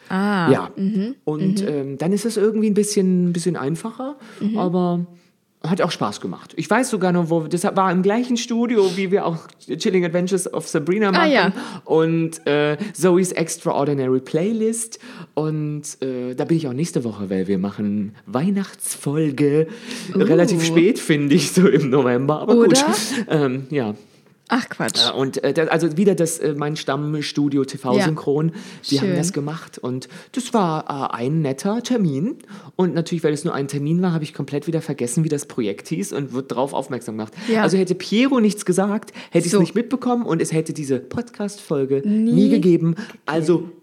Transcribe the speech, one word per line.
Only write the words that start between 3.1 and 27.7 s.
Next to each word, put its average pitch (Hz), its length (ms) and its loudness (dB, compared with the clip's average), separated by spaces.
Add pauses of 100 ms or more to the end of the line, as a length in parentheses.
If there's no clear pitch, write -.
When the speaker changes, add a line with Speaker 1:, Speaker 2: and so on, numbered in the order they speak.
Speaker 2:
ein 175 40 0
bisschen 170 220 -2
einfacher, 226 600 -6 (260)
Speaker 1:
Mhm. 208 160 -2
Speaker 2:
aber 175 480 0 (580)
hat 170 180 -2
auch 175 80 2
Spaß - 320 -4
gemacht. - 360 -10
Ich - 120 -6
weiß 240 220 2
sogar 185 200 0
noch, 170 200 0
wo, 170 160 2
das 175 160 -2
war 190 280 2
im 185 120 2
gleichen 233 340 0
Studio, 226 600 0
wie 190 120 -2
wir 190 160 2
auch 165 140 -2 (380)
Chilling 185 280 2
Adventures 180 480 -2
of 160 140 -6
Sabrina 180 400 0
Speaker 1:
Ah, 196 60 2
Speaker 2:
machen 320 180 4
Speaker 1:
ja. 196 200 4 (340)
Speaker 2:
und, 160 600 0
äh, 147 320 2 (160)
Zoe's 180 380 4
Extraordinary 139 880 0
Playlist. 220 800 -2 (340)
Und, 151 720 -4
äh, 127 320 -6
da 147 100 -4
bin 165 120 2
ich 151 100 -2
auch 123 60 -4
nächste 147 300 -4
Woche, 101 280 -6
weil 95 160 0
wir 98 100 0
machen 101 560 -4 (140)
Weihnachtsfolge. 151 1400 -2 (480)
Speaker 1:
Uh. 190 60 0
Speaker 2:
Relativ 165 440 4
spät, 165 360 4
finde 143 340 2
ich, 143 180 4
so 185 160 6
im 151 220 4
November. 135 520 2
Aber 214 120 4
Speaker 1:
Oder? 233 140 8
Speaker 2:
gut. 254 100 8 (500)
Ähm, 139 440 0
ja. 113 240 -2 (520)
Speaker 1:
Ach, 240 220 -2
Quatsch. - 400 0
Speaker 2:
Äh, - 80 -2
und, 135 260 0
äh, 139 100 2
da, 160 120 2
also 160 320 2
wieder 196 160 4
das, 165 240 0
äh, 151 180 -2
mein 147 200 -4
Stammstudio 147 920 -2
T 139 140 -8